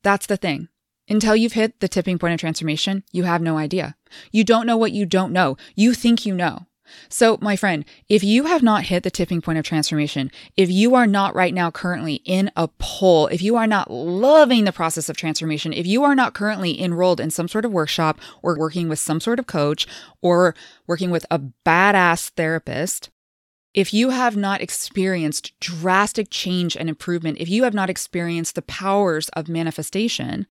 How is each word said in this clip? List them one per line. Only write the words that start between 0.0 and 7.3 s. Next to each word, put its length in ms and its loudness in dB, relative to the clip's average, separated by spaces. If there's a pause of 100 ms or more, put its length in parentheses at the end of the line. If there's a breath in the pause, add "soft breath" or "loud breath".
That's 240 0
the 100 -2
thing. 300 -6 (400)
Until 280 2
you've 180 2
hit 260 -2
the 80 -2
tipping 320 -2
point 160 0
of 40 -6
transformation, 720 -4
you 120 -2
have 180 0
no 160 0
idea. 380 -4 (360 loud breath)
You 120 4
don't 240 2
know 100 2
what 140 2
you 160 -2
don't 260 0
know. 240 2 (160 loud breath)
You 220 4
think 280 2
you 120 -2
know. 320 -4 (420 loud breath)
So, 320 4